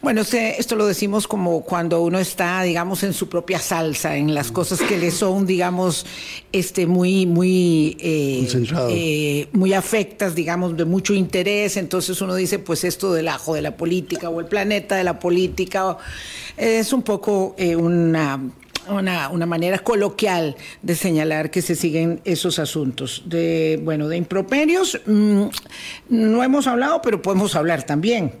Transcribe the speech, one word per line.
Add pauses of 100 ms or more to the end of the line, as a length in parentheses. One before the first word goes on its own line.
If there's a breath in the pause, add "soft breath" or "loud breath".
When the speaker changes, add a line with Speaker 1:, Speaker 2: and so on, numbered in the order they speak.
Speaker 1:
Bueno,
este,
esto
lo
decimos
como
cuando
uno
está,
digamos,
en
su
propia
salsa,
en
las
cosas
que
le
son,
digamos, (480 loud breath)
este,
muy,
muy,
eh,
Speaker 2:
Concentrado.
Speaker 1:
eh,
muy
afectas,
digamos,
de
mucho
interés.
Entonces
uno
dice,
pues
esto
del
ajo
de
la
política
o
el
planeta
de
la
política,
o, (600 loud breath)
es
un
poco,
eh,
una, (520)
una,
una
manera
coloquial (260 loud breath)
de
señalar
que
se
siguen
esos
asuntos.
De,
bueno,
de
improperios,
mm, (680 loud breath)
no
hemos
hablado,
pero
podemos
hablar
también.